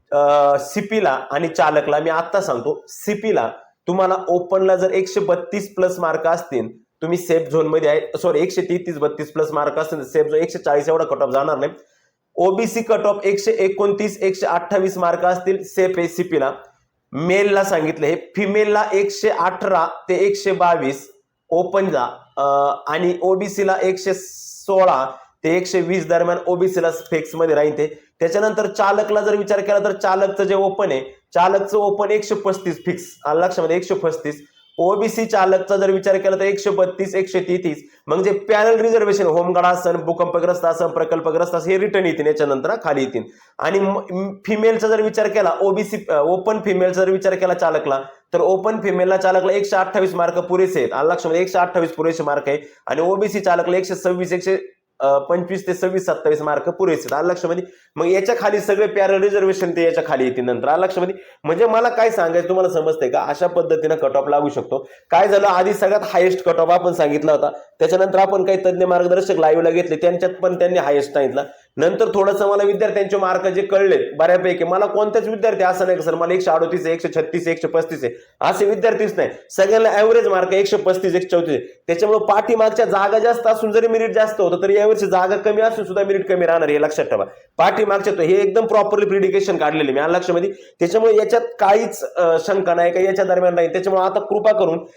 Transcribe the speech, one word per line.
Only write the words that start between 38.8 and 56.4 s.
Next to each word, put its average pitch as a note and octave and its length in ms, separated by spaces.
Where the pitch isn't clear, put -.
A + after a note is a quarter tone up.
होमगार्ड F3 420
असन, F3 300
भूकंपग्रस्त E3+ 680
असन, E3 220
प्रकल्पग्रस्त D#3+ 680
असन, D#3+ 140
हे F#3+ 100
रिटर्न G3 260
येतील D3+ 200
याच्यानंतर, D3+ 440
हा, A3 140
खाली C#3+ 200
येतील. B2 200
आणि F3+ 200
म-, G3 540
फिमेलचा A3 420
जर A3 140
विचार G#3+ 260
केला, G3+ 340
ओबीसी, G3 480
अ, D3+ 120
ओपन F#3+ 440
फिमेलचा F#3 400
जर F#3+ 60
विचार F#3 240
केला F3+ 180
चालकला, D3+ 480
तर E3+ 80
ओपन F#3+ 400
फिमेलला F#3 360
चालकला F#3 340
एकशे G3+ 240
अठ्ठावीस F#3+ 400
मार्क E3+ 220
पुरेसे F3+ 420
आहेत, A#2+ 140
आलं D3+ 200
लक्षामध्ये, E3+ 280
एकशे F#3 160
अठ्ठावीस F3 340
पुरेसे E3 320
मार्क C#3+ 260
आहे. C#3+ 80
आणि D3 140
ओबीसी G3 380
चालकला F3 380
एकशे F#3 180
सव्वीस, F3+ 380
एकशे, F#3 240
अ, C#3 180
पंचवीस F3+ 500
ते F3+ 60
सव्वीस, F#3 320
सत्तावीस D3+ 360